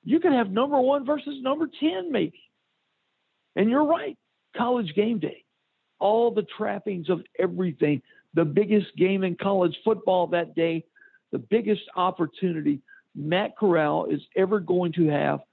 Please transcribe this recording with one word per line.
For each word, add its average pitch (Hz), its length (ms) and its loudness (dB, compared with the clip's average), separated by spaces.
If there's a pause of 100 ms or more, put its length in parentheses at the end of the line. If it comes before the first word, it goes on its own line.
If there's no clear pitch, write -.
You 254 140 2
could 339 140 2
have 233 180 2
number 262 300 0
one 269 260 2
versus 285 360 -4
number 294 260 -2 (100)
ten, 349 320 -2
maybe. 180 320 -4 (1120)
And 208 160 2
you're 285 140 2
right, 294 340 -2 (380)
College 240 400 -2
game 214 240 0
day, 147 240 -8 (560)
all 220 320 2
the 202 100 0 (160)
trappings 202 500 -4
of 175 140 0 (160)
everything, 175 640 0 (320)
the 165 100 4
biggest 196 520 2
game 190 260 2
in 180 140 -2
college 185 480 0
football 190 440 2
that 170 280 -2
day, 165 280 0 (460)
the - 80 -6
biggest 208 440 0 (120)
opportunity 165 840 -2 (340)
Matt 160 420 -2
Corral 160 500 2
is 151 140 -4 (160)
ever 190 220 2
going 175 360 0
to 170 120 4
have 143 340 0 (120)